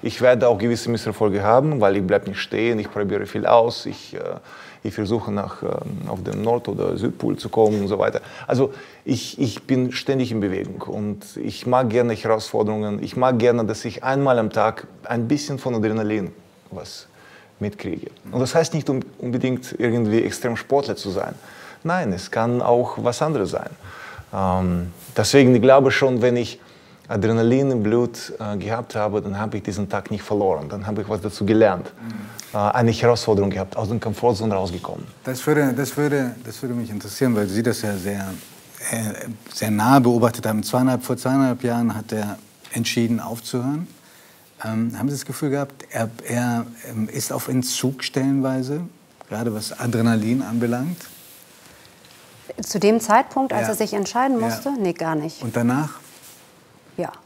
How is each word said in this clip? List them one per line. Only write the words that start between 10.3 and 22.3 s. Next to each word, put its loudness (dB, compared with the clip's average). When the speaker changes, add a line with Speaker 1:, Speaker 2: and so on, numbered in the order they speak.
Speaker 1:
in -2
Bewegung -4
und -6
ich -8
mag 2
gerne 4
Herausforderungen. -2
Ich -8
mag 4
gerne, 4
dass -4
ich -8
einmal 2
am 0
Tag 0
ein -2
bisschen -2
von -4
Adrenalin 0
was -14
mitkriege. -6
Und -4
das -2
heißt 2
nicht -2
un-, 0
unbedingt -2
irgendwie 2
extrem -2
Sportler 0
zu -8
sein. -4
Nein, 0
es -6